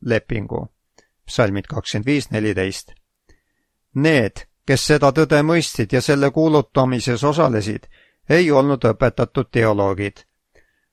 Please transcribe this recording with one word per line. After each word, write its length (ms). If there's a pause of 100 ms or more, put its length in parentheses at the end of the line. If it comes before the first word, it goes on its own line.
lepingu. 680 (580)
Psalmid 420
kakskümmend 380
viis 260
neliteist. 640 (1000)
Need, 500 (220)
kes 240
seda 200
tõde 320
mõistsid 500
ja 80
selle 300
kuulutamises 920
osalesid, 640 (420)
ei 220
olnud 320
õpetatud 680
teoloogid. 720 (680)